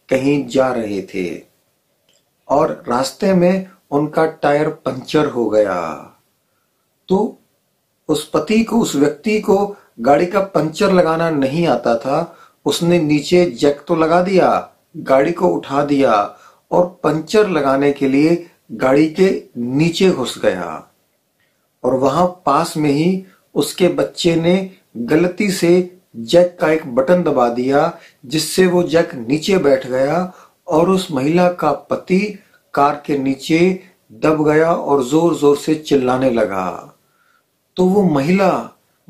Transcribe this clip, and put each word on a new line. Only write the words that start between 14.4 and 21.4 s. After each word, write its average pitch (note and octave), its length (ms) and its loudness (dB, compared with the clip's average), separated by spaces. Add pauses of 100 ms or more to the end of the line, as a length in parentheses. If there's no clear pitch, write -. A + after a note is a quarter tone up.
गाड़ी D3 360 2
को F3+ 160 -2
उठा C#3+ 360 -2
दिया C3 540 0 (320)
और F3+ 340 0
पंचर D#3 440 0
लगाने C#3 440 0
के C#3 160 -2
लिए D#3 420 2 (220)
गाड़ी C#3 380 2
के F#3 340 0 (140)
नीचे D#3+ 520 0
घुस C3 320 -4
गया F2 500 -4 (920)